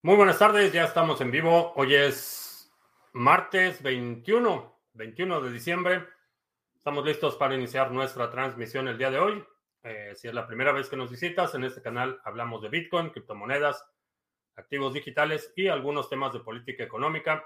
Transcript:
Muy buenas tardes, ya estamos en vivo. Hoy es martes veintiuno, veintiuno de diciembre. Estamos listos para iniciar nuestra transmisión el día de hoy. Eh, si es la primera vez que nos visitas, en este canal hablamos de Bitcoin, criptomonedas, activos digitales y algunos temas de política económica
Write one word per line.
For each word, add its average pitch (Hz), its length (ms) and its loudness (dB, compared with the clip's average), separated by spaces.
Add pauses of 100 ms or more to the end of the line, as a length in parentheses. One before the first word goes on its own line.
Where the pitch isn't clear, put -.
Muy 185 140 8
buenas 196 220 8
tardes, 208 340 6
ya 170 120 4
estamos 165 360 2
en 123 100 0
vivo. 165 460 4
Hoy 139 180 4
es - 760 0 (400)
martes 180 720 4
veintiuno, 131 960 -2 (140)
veintiuno 139 460 -6
de 123 120 -8
diciembre. 175 540 -2 (680)
Estamos 143 300 -4
listos 147 320 0
para 135 180 0
iniciar 131 380 -2
nuestra 127 380 -4
transmisión 127 580 -6
el 117 100 -6
día 131 120 0
de 135 80 -2
hoy. 208 260 0 (400)
Eh, 104 300 -14
si 120 140 -16
es 117 60 -10
la 113 120 -6
primera 127 260 0
vez 139 160 -4
que 139 80 -8
nos 123 140 -8
visitas, 170 440 -4
en 131 100 -6
este 127 180 -10
canal 127 420 -6
hablamos 113 380 -8
de 107 60 -12
Bitcoin, 165 420 -4
criptomonedas, 139 720 -4 (720)
activos 135 380 -6
digitales 151 600 -4
y 190 120 0
algunos 143 400 -4
temas 135 240 -4
de 120 80 -12
política 120 440 -12
económica 156 600 -4